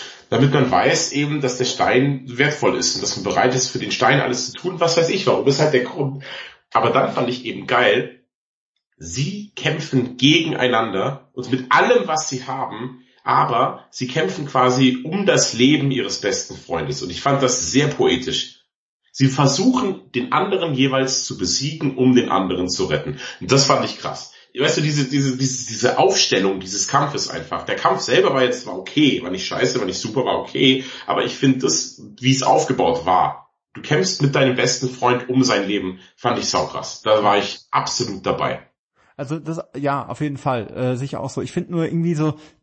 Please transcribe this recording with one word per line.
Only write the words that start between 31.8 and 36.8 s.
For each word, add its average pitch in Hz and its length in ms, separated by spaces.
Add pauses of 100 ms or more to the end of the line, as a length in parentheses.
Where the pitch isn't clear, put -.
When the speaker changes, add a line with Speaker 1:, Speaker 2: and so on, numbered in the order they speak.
Speaker 1:
wie 131 120
es 127 100
aufgebaut 82 640
war. 90 440 (240)
Du - 80
kämpfst 180 400
mit 139 120
deinem 131 220
besten 123 320
Freund 123 400
um 127 160
sein 101 240
Leben, 92 300 (180)
fand 117 220
ich - 100
saukrass. - 540